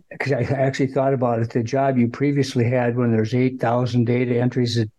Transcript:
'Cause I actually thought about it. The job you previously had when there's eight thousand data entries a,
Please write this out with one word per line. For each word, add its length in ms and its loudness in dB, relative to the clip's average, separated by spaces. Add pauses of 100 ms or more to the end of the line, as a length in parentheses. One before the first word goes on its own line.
(180)
'Cause 140 -4
I 80 0
actually 460 0
thought 260 0
about 280 0
it. 100 -2
The 120 0
job 360 0
you 100 4
previously 560 0
had 320 0
when 160 2
there's 220 0
eight 260 0
thousand 460 0
data 340 0
entries 380 0
a, 100 0 (100)